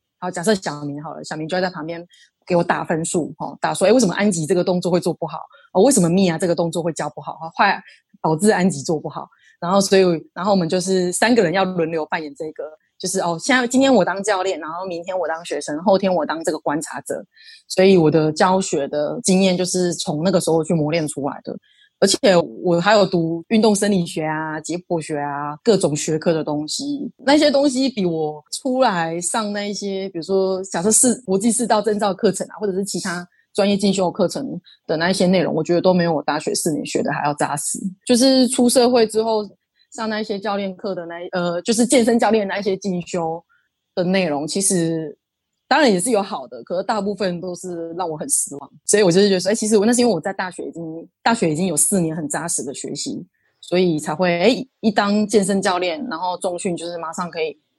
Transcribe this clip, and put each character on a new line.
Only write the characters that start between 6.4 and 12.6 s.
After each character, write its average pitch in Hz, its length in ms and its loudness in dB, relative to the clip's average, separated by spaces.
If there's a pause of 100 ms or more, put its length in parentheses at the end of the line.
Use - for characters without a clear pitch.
个 175 60 0
动 170 180 0
作 170 120 -4
会 165 100 -4
教 151 160 -6
不 156 100 -14
好？ 147 140 -12
哦， 165 240 -14
坏， 196 240 2 (400)
导 160 140 2
致 208 160 4
安 180 180 2
吉 143 140 -4
做 156 160 -2
不 160 100 -10
好。 147 180 -12 (320)
然 175 120 -4
后 196 100 4
所 196 160 2
以， 190 60 6 (320)
然 175 100 -8
后 208 60 2
我 196 40 4
们 170 140 2
就 185 100 0
是 180 320 0
三 226 220 2
个 220 100 6
人 160 80 2
要 190 140 2
轮 170 260 -2
流 156 140 -4
扮 175 160 -6
演 147 120 -12
这 156 200 -10
个， 151 100 -12 (340)